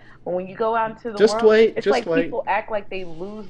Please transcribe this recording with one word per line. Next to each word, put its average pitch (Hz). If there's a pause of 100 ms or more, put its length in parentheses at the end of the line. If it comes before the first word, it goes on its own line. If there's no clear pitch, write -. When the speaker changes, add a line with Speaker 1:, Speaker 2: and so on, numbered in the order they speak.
(240)
Speaker 1:
But 170
when 185
you 190
go 226
out 226
into 226
the 208
Speaker 2:
Just 208
Speaker 1:
world, 226
Speaker 2:
wait, 220
Speaker 1:
it's -
Speaker 2:
just 196
Speaker 1:
like -
Speaker 2:
wait. 165
Speaker 1:
people 160
act 208
like 202
they 190
lose 185